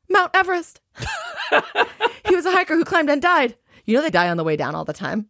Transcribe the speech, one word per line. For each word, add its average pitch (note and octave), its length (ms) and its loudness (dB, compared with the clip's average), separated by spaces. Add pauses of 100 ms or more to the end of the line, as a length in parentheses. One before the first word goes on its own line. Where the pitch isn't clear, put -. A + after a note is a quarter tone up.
(100)
Mount F#4 240 2
Everest." F4+ 480 -2 (160)
<laughs> F5 640 -4 (680)
He F4+ 80 6
was D#4+ 100 -2
a F4+ 60 2
hiker F4+ 240 2
who E4 80 2
climbed E4 260 0
and C#4+ 100 0
died. D4+ 360 2 (280)
You A3 120 2
know C#4+ 60 2
they D#4+ 80 -2
die F3 180 2
on E3+ 80 -2
the E3 80 -2
way D#3 120 0
down D3 200 -4
all D#3+ 80 -8
the D3+ 80 -6
time, G#3 380 -6